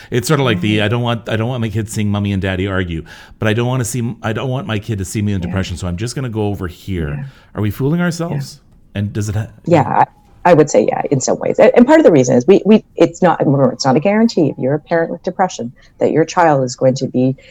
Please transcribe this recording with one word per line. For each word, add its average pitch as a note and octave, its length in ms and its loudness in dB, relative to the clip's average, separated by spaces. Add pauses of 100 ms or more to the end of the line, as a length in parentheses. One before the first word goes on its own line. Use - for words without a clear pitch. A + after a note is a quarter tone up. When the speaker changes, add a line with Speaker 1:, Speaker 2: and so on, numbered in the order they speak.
(100)
Speaker 1:
It's - 180 -2
sort D3 120 2
of C#3 40 0
like A2+ 160 0
the, G#2+ 200 0
Speaker 2:
Right. G#2 40 0
Speaker 1:
"I G#2 40 0
don't A#2+ 140 -2
want, A#2 280 -4
I A2+ 60 -2
don't A2+ 120 -2
want B2 140 -6
my A2+ 80 -4
kids G#2+ 200 -4
seeing G#2 200 -4
mommy G2+ 220 -2
and F#2+ 100 -2
daddy F#2+ 240 -2
argue, F#2 360 -2 (360)
but G#2+ 100 -2
I G#2+ 60 2
don't A#2+ 120 0
wanna B2+ 180 -2
see, A#2+ 380 -6
I A2 120 -4
don't A#2+ 160 -4
want B2+ 160 -6
my G#2+ 120 -4
kid G2+ 200 -6
to F#2+ 80 -6
see G#2+ 160 -6
me G#2 100 -2
in G2 80 -2
Speaker 2:
Yeah. F2 60 -6
Speaker 1:
depression, F2+ 320 -6
so F#2+ 80 -8
I'm F2 100 -4
just A2+ 180 -8
gonna C3 140 -6
go G#2+ 200 -4
over F#2+ 180 -6
here." E2+ 480 -8
Speaker 2:
Yeah. C#2+ 100 -8 (300)
Speaker 1:
Are G2+ 80 -4
we G#2 80 -2
fooling D3 320 -2
ourselves? E3 580 -6 (340)
Speaker 2:
Yeah. G2 60 -4
Speaker 1:
And G#2 140 -4
does G#2 160 -4
it G2 60 -6
ha- G#2+ 120 -4 (160)
Speaker 2:
Yeah, D3 220 4
I, - 200 2 (380)
I F3+ 100 6
would D3 160 6
say, - 160 2
yeah, - 240 -2
in C3 100 -2
some - 200 -2
ways. - 180 -2
And, G#3+ 180 6
and A#3+ 80 8
part D4+ 160 6
of D#4 60 4
the G#3 60 8
reason C3 220 4
is B2 120 2
we, F#3+ 180 6
we, G#3+ 180 6 (140)
it's D#3+ 240 2
not, F3 200 2
remember, C#3+ 300 2
it's - 140 -8
not B2+ 120 2
a - 40 2
guarantee G3+ 480 2
if - 80 -4
you're C3 160 -2
a D#3 60 0
parent E3 320 -2
with F3 120 -10
depression F3 500 -4 (260)
that A#2 120 0
your D#3 140 2
child D3+ 400 2
is B2+ 100 -6
going C3 200 2
to C3+ 120 -4
be, C3 300 0 (140)